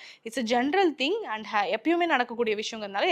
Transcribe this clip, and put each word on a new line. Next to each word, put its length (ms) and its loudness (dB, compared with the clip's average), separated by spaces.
it's 140 -8
a 40 0
general 560 2
thing 160 0
and 180 -8
ha-, 240 0
எப்பயுமே 300 2
நடக்கக்கூடிய 500 0
விஷயங்கிறதுனால 560 -4